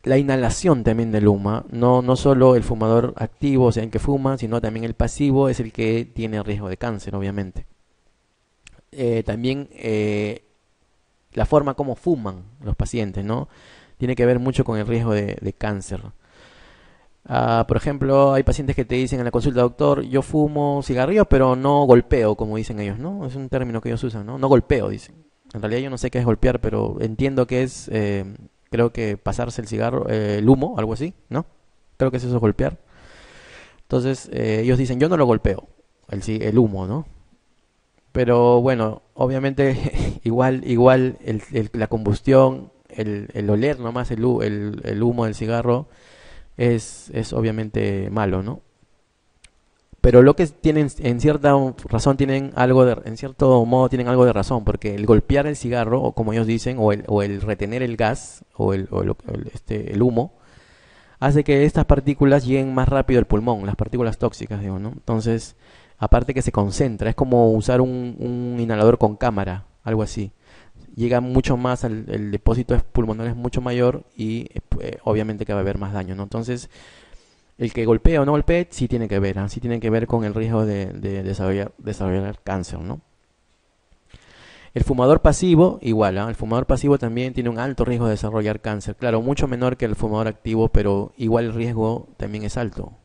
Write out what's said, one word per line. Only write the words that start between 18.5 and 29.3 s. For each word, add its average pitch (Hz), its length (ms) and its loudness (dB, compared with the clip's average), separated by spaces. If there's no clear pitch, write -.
que 127 100 -2
te 123 100 -4
dicen 131 240 -2
en 120 60 -2
la 120 60 -2
consulta, 123 300 0
"Doctor, 143 420 2
yo 135 180 0
fumo 147 640 0
cigarrillos, 147 440 2
pero 131 300 4
no 143 280 2
golpeo", 117 500 6
como 107 200 -6
dicen 110 240 -8
ellos, 104 200 -6
¿no? 180 260 -8
Es 127 100 -10
un 135 140 -10
término 120 320 -4
que 117 80 -6
ellos 113 140 -4
usan, 110 220 -8
¿no? 127 120 -10
"No 135 100 -2
golpeo", 120 420 4
dicen. - 260 -12
En 104 80 -10
realidad 110 200 -4
yo 135 80 -8
no 127 80 -8
sé 123 140 -4
qué 123 80 -2
es 120 60 0
golpear, 123 360 2
pero 107 380 -2
entiendo 123 480 -2
que 127 160 0
es, - 280 -10
eh, 101 440 -4
creo 117 240 0
que 107 240 -4
pasarse 120 440 -6